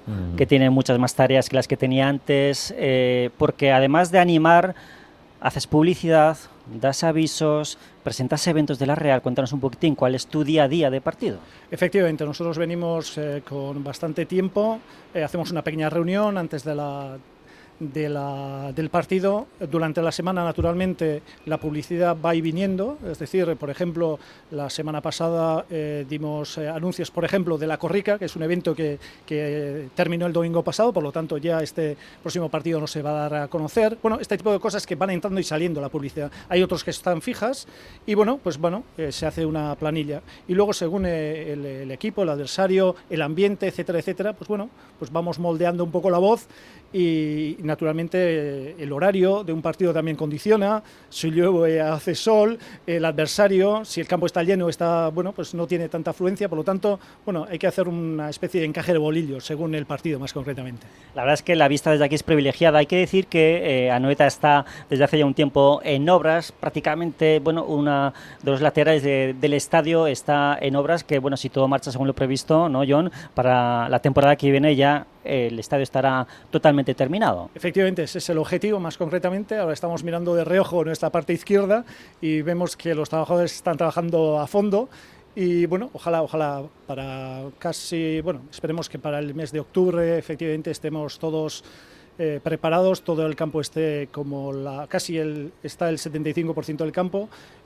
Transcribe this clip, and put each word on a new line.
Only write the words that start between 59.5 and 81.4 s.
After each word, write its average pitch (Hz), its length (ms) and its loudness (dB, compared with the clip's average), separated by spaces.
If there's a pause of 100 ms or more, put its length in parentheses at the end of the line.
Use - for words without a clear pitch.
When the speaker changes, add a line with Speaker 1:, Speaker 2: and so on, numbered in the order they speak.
Speaker 3:
el 147 100 -4
partido 147 340 -4
más 135 140 -10
concretamente. 127 540 -8 (280)
Speaker 2:
La 131 80 -4
verdad 139 120 4
es - 80 0
que 175 140 2
la 147 120 6
vista 147 220 2
desde 147 140 4
aquí 139 100 0
es 143 80 -2
privilegiada. 151 560 4
Hay 147 80 6
que 180 100 0
decir 185 300 2
que, 160 600 4
eh, 127 40 4
Anoeta 139 360 4
está 143 380 4 (240)
desde 139 160 4
hace 156 140 4
ya 147 80 4
un 135 80 0
tiempo 143 500 4
en 147 240 0
obras, 165 440 4
prácticamente, 156 880 0
bueno, 160 240 0
una 143 500 0 (280)
de 139 80 0
los 135 100 2
laterales 151 420 4
de, 135 360 2
del 143 160 2
estadio 160 520 2
está 143 540 2
en 139 160 0
obras 156 280 2
que, 143 140 0
bueno, 139 180 -2
si 131 140 -6
todo 135 180 2
marcha 139 220 0
según 131 160 -2
lo 135 80 0
previsto, 147 540 2
¿no, 135 200 0
John? 156 220 4 (240)
Para 123 540 4
la 127 120 4
temporada 143 360 6
que 139 140 2
viene 139 260 6
ya, 143 300 4 (180)
eh, 127 260 0
el 113 80 -6
estadio 139 240 -2
estará 131 440 0 (240)
totalmente 143 440 4
terminado. 135 600 0
Speaker 3:
Efectivamente, 180 500 0
ese 175 140 -8
es - 120 -6
el 160 80 0
objetivo, 185 400 0
más 170 180 -6
concretamente. 185 640 -2
Ahora 170 140 0
estamos 170 320 -4
mirando 170 300 -2
de 165 100 2
reojo 175 400 2
nuestra 160 260 -2
parte 170 220 0
izquierda 202 520 2 (360)